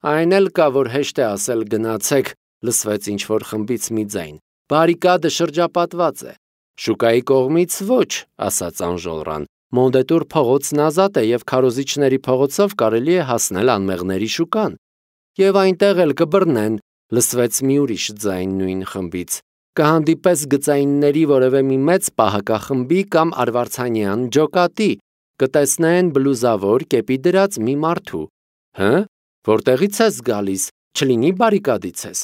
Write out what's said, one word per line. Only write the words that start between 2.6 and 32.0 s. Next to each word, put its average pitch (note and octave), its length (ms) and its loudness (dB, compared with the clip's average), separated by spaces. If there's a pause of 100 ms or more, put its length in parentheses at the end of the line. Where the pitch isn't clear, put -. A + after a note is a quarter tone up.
լսվեց G#2+ 420 -4
ինչ-որ G#2 400 -4
խմբից A2 460 -6
մի A2 140 -2
ձայն։ E2+ 360 -10 (300)
«Բարիկադը E3+ 600 2
շրջապատված E3+ 880 -2
է»։ - 120 -18 (460)
«Շուկայի A#2 460 0
կողմից C#3 480 2 (100)
ոչ», A3+ 280 0 (300)
ասաց F2+ 400 -4
Անժոլրան։ E2 680 -6 (240)
«Մոնդետուր C3 520 2
փողոցն C#3+ 600 0
ազատ F#3 300 2
է A#2+ 100 2
և A#2 200 0
քարոզիչների C3 760 0
փողոցով C3+ 600 0
կարելի A#2+ 340 2
է F3 100 0
հասնել A#2 440 -2
անմեղների F#2+ 640 -2
շուկան»։ E3 440 -2 (640)
«Եվ F#3+ 160 4
այնտեղ F#3+ 460 4
էլ D#3 160 4
կբռնեն», D3 680 2 (280)
լսվեց A#2+ 460 0
մի C3+ 180 0
ուրիշ B2+ 360 -2
ձայն F#2+ 420 -4
նույն F#2+ 300 -4
խմբից։ F2+ 480 -8 (440)
«Կհանդիպես D#3+ 680 2
գծայինների C#3+ 800 2
որևէ C3+ 380 2
մի C3+ 180 0
մեծ E3+ 320 2
պահակախմբի A2+ 920 0
կամ E3 300 0
արվարձանյան A#2 920 -2
ջոկատի, F3 640 0 (500)
կտեսնեն D#3+ 680 2
բլուզավոր A#2+ 760 0
կեպի B2+ 340 -2
դրած F#3+ 400 0
մի A2+ 160 -2
մարդու»։ D#3 460 -4 (560)
«Հը՞, G#2 220 4 (480)
որտեղից C3 520 2
ես A3 220 2
գալիս, G2+ 460 -2 (240)
չլինի C3 420 2
բարիկադից F#3 680 -2